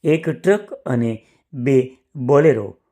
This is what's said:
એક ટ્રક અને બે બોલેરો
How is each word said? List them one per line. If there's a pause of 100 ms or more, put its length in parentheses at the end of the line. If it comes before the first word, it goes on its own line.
એક
ટ્રક
અને (260)
બે (180)
બોલેરો (140)